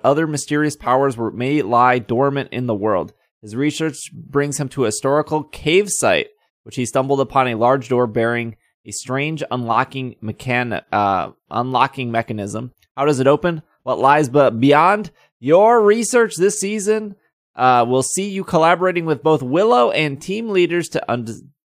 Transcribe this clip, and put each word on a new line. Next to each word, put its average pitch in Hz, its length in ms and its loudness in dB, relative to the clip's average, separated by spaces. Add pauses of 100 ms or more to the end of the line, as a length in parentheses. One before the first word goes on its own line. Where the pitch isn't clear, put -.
other 147 220 2
mysterious 147 500 -2
powers 131 400 0
were, 113 140 -4
may 135 320 -2
lie 120 380 2
dormant 135 520 -2
in 127 140 -6
the 117 80 -2
world. 95 400 -2 (260)
His 107 160 -16
research 151 560 -4
brings 143 460 -4
him 139 120 -4
to 139 120 -4
a 113 60 2
historical 147 540 0
cave 180 460 0
site, 92 400 0 (360)
which 110 120 -18
he 127 80 -2
stumbled 135 360 0
upon 131 280 0
a 117 60 -2
large 120 340 0
door 123 180 2
bearing 117 500 -2 (280)
a - 60 -16
strange 143 600 -6
unlocking 123 720 -4
mechan-, 120 600 -4 (100)
uh, 98 380 0 (200)
unlocking 127 600 -2
mechanism. 113 640 -6 (220)
How 139 120 -2
does 143 140 2
it 131 60 0
open? 156 360 2 (220)
What 117 140 -4
lies 143 300 4
be-, 131 220 4
beyond? 151 600 2 (300)
Your 208 420 4
research 220 540 2
this 196 220 0
season, 214 580 -4 (380)
uh, 123 320 4
will 127 160 2
see 196 280 -4
you 190 140 -6
collaborating 170 600 2
with 151 180 -2
both 156 200 2
Willow 214 480 2
and 151 320 -2
team 220 260 -6
leaders 175 420 0
to - 220 -4
un-, 113 380 -8 (280)